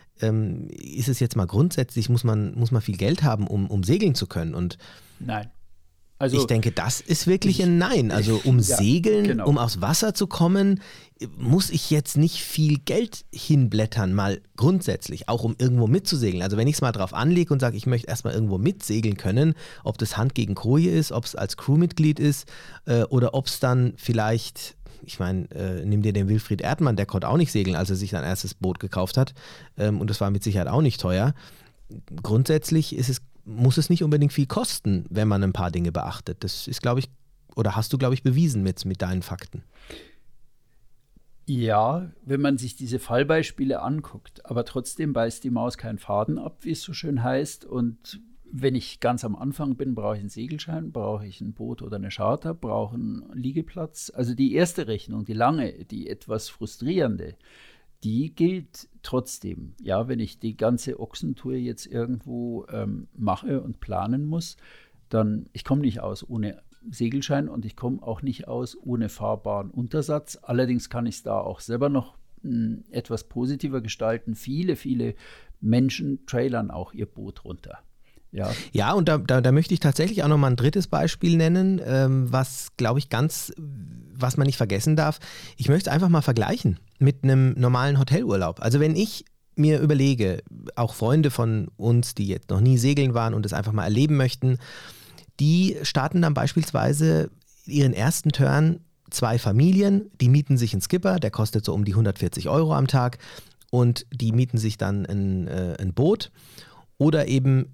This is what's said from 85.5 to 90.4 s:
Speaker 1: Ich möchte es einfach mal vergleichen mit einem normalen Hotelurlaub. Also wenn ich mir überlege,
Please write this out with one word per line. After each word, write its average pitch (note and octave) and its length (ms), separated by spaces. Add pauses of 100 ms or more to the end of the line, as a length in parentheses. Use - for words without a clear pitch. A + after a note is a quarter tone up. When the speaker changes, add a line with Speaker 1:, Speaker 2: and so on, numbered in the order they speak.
Speaker 1:
Ich B2 100
möchte E3 220
es - 40
einfach F3 160
mal D#3+ 120
vergleichen A#2+ 580 (200)
mit C#3 240
einem C3+ 340
normalen B2+ 420
Hotelurlaub. B2+ 600
Also A#2+ 180
wenn D#3 160
ich G#3+ 300 (300)
mir D3+ 260
überlege, C3 640 (320)